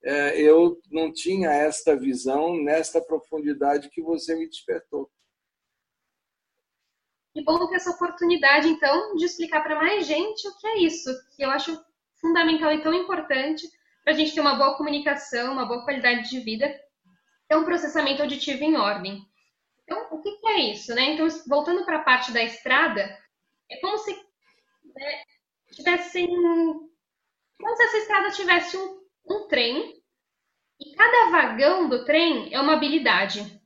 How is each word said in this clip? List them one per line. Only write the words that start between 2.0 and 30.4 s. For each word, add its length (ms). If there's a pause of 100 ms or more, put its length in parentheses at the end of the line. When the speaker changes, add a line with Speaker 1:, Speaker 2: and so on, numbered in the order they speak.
Speaker 1:
nesta 380
profundidade 920
que 100
você 340
me 140
despertou. 640 (2250)
Speaker 2:
Que 100
bom 240
ter 80
essa 140
oportunidade, 800
então, 460
de 100
explicar 380
pra 140
mais 300
gente 420
o 80
que 100
é 120
isso, 320 (260)
que 80
eu 60
acho 300 (400)
fundamental 520
e 100
tão 100
importante 760 (360)
pra 100
gente 220
ter 60
uma 160
boa 200
comunicação, 760
uma 120
boa 200
qualidade 440
de 120
vida, 260 (840)
ter 80
um 80
processamento 580
auditivo 420
em 120
ordem. 460 (600)
Então, 280
o 100
que 140
que 120
é 120 (120)
isso, 220
né? 180
Então, 140 (220)
voltando 360
pra 140
parte 340
da 100
estrada, 600 (680)
é 120
como 180
se, 140
né, 1120 (500)
tivessem, 560
como 1500
se 60
essa 160
estrada 320
tivesse 460
um, 240 (280)
um 200
trem, 520 (800)